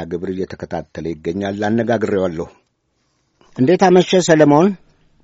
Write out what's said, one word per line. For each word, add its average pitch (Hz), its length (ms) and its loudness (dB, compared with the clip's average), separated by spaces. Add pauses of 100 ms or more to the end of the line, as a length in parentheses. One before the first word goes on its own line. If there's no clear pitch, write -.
ግብር 87 240 -8
እየተከታተለ 87 800 -10
ይገኛል። 85 560 -6
አነጋግሬዋለሁ። 104 840 -2 (1120)
እንዴት 160 260 2
አመሸ 180 280 4 (100)
ሰለሞን? 156 460 4 (560)